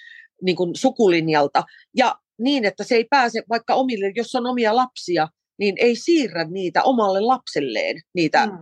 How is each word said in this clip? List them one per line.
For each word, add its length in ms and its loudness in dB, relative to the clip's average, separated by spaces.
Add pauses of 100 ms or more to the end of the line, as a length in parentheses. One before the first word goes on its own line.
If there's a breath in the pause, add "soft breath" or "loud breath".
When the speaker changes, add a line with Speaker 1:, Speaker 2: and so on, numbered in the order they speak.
(420 loud breath)
Speaker 1:
niin 140 0
kuin, 200 -4
sukulinjalta. 880 2 (340 loud breath)
Ja 180 2 (240)
niin, 260 0
että 200 -4
se 100 -2
ei 160 2
pääse 380 2
vaikka 260 -2
omille, 400 -2
jos 200 -6
on 120 -4
omia 300 0
lapsia, 520 -2 (300)
niin 200 0
ei 180 4
siirrä 480 0
niitä 380 -2
omalle 380 2
lapselleen, 800 -2 (140)
niitä 320 2
Speaker 2:
Mm. 160 -8